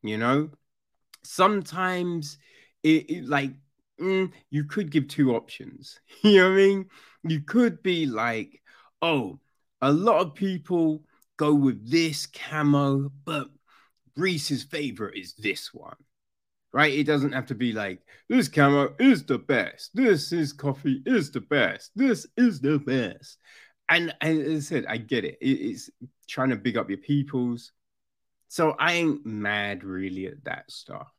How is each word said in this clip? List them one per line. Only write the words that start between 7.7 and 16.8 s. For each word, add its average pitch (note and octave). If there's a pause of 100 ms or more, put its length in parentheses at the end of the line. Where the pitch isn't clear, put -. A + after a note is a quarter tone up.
be E3+
like, A2+ (400)
"Oh, C#3 (400)
a C3+
lot F3
of F3
people E3+ (360)
go D3
with B2
this D#3+
camo, C#3+ (140)
but D3 (680)
Reese's D#3
favorite A2+
is F#2
this -
one." - (760)
Right? C#3+